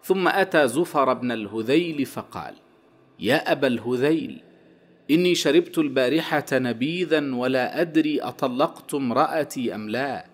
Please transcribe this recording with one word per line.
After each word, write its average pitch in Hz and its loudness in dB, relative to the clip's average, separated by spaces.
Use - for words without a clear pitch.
ثم 185 0
أتى 190 6
زفر 135 2
بن 120 -2
الهذيل 120 0
فقال: 80 -12
"يا 147 0
أبا 139 0
الهذيل، 123 -2
إني 175 4
شربت 165 2
البارحة 143 0
نبيذا 139 -2
ولا 127 -2
أدري 156 0
أطلقت 135 -4
امرأتي 135 -2
أم 107 -10
لا." 123 -6